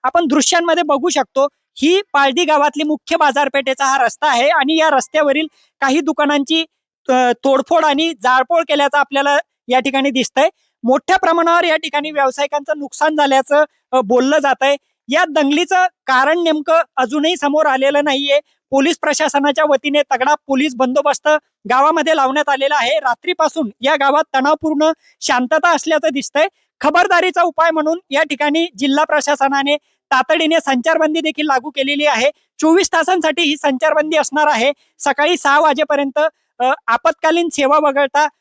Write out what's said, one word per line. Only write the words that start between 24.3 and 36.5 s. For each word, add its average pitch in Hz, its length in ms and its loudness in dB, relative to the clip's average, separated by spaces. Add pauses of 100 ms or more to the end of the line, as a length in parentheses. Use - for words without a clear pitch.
तणावपूर्ण 302 560 0 (300)
शांतता 302 540 0
असल्याचं 311 380 -2
दिसतंय. 285 340 -2 (340)
खबरदारीचा 349 600 2
उपाय 330 300 0
म्हणून 320 280 -2 (100)
या 285 140 0
ठिकाणी 294 440 -2 (100)
जिल्हा 277 260 0
प्रशासनाने 277 720 0 (340)
तातडीने 311 440 0 (100)
संचारबंदी 311 540 0
देखील 302 260 -4
लागू 269 240 -2
केलेली 285 360 -4
आहे. 277 260 2 (280)
चोवीस 330 340 2
तासांसाठी 330 500 0
ही 294 140 -2
संचारबंदी 302 600 0
असणार 302 300 0
आहे. 269 240 0 (280)
सकाळी 294 380 0
सहा 285 220 2
वाजेपर्यंत, 285 600 0 (400)